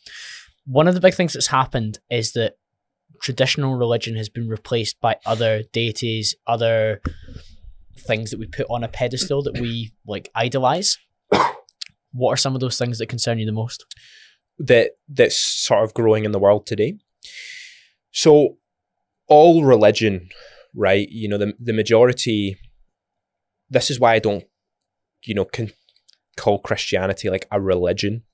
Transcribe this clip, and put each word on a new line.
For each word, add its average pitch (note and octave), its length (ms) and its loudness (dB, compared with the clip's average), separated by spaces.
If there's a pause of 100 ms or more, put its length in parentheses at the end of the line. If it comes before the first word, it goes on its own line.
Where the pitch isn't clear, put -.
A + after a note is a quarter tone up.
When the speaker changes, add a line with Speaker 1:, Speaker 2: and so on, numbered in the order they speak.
(680)
Speaker 1:
One D3 220 4
of F3+ 60 2
the F3+ 60 -2
big F#3 120 6
things F3 180 -2
that's B2+ 160 -4
happened B2 520 -2 (100)
is A#2+ 240 -4
that A2+ 220 -2 (680)
traditional C3 560 -2
religion A#2 400 -2
has G#2+ 100 -8
been A#2 220 -8
replaced A2 500 -6
by A2+ 160 0 (100)
other A2 460 0
deities, A2+ 640 -4 (100)
other A2+ 560 0 (960)
things A2 320 -6
that A2 80 -10
we G#2+ 80 -12
put B2+ 220 -8
on A#2 140 -4
a A2+ 60 -8
pedestal B2+ 540 -4
that B2+ 160 -6
we, A#2 340 -8 (120)
like, G2 300 -10
idolize. C3 640 -2 (340)
<coughs> - 60 4 (760)
What B2 200 0
are C3+ 40 -2
some C3 180 -2
of B2+ 60 -6
those B2+ 180 -4
things A#2+ 180 -4
that A#2 120 -6
concern A#2 280 -4
you A2 80 -4
the A2 60 -4
most? A2 340 -6 (720)
Speaker 2:
That, B2 340 4 (160)
that's C3 300 2
sort - 460 0
of A2 100 -4
growing G#2+ 320 2
in G#2 60 -2
the G2+ 80 -2
world G2+ 260 4
today. A#2 320 -2 (1120)
So D3 460 6 (680)
all E3 360 8
religion, G#2+ 680 4 (440)
right? G2 360 0
You A2 180 -8
know, G2+ 100 -2
the, G#2 220 -2
the A#2 140 -6
majority, A2 840 2 (1120)
this B2+ 220 0
is A#2+ 80 -6
why A#2 160 4
I A2 40 2
don't, G2+ 260 -2 (800)
you G#2+ 100 -6
know, G2 100 0
can - 280 -10 (640)
call G#2 220 0
Christianity, F#2+ 720 -4
like, F#2+ 220 -4
a G#2 100 -2
religion, F#2+ 600 -2 (100)